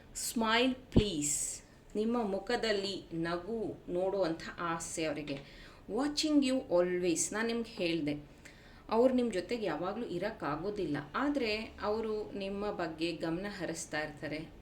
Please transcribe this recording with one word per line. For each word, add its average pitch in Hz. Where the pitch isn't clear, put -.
"ಸ್ಮೈಲ್ 233
ಪ್ಲೀಸ್." 160
ನಿಮ್ಮ 226
ಮುಖದಲ್ಲಿ 196
ನಗು 175
ನೋಡುವಂಥ 180
ಆಸೆ 170
ಅವರಿಗೆ. 147
"Watching 294
you 262
always." 180
ನಾನು 220
ನಿಮ್ಗೆ 233
ಹೇಳ್ದೆ, 156
ಅವ್ರು 247
ನಿಮ್ 240
ಜೊತೆಗೆ 208
ಯಾವಾಗ್ಲೂ 185
ಇರಕ್ಕಾಗೋದಿಲ್ಲ, 175
ಆದ್ರೆ 233
ಅವರು 214
ನಿಮ್ಮ 202
ಬಗ್ಗೆ 165
ಗಮನ 165
ಹರಿಸ್ತಾ 165
ಇರ್ತಾರೆ, 151